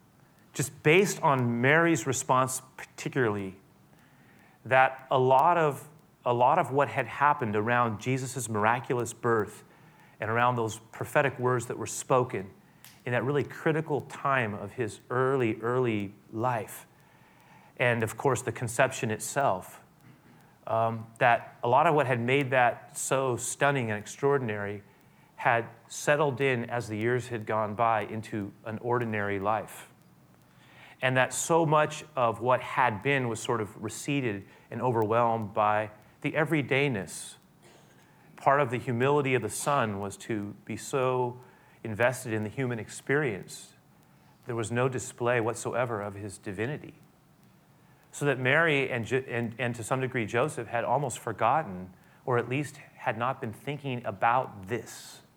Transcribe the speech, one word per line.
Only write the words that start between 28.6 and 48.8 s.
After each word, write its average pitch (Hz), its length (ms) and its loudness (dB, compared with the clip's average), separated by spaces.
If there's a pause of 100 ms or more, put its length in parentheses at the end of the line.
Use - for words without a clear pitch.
an 110 160 -8
ordinary 110 600 -2
life. 101 480 -4 (1120)
And 131 140 2
that 127 180 4
so 165 320 4
much 151 380 2 (100)
of 113 260 2
what 123 200 2
had 120 420 0
been 135 260 0
was 113 120 -4
sort 117 200 -2
of 101 220 -6
receded 110 640 -4 (260)
and 120 100 -8
overwhelmed 113 720 2
by 107 380 2 (300)
the 147 100 -4
everydayness. 135 1040 -2 (1000)
Part 139 240 4
of 131 100 2
the 127 80 -2
humility 131 560 2
of 120 80 2
the 107 80 -6
Son 120 480 0
was 98 200 -8
to 104 360 -6 (100)
be 113 120 -8
so 127 640 -2 (420)
invested 120 500 -2
in 107 120 -2
the 107 40 -6
human 123 300 -4
experience, - 920 -6 (720)
there 120 80 -6
was 113 160 -4
no 120 180 2
display 120 520 -2
whatsoever 117 600 -4
of 101 140 -8
his 101 240 -12
divinity. 107 560 -8 (1160)
So - 140 -4
that 131 120 2
Mary 139 520 2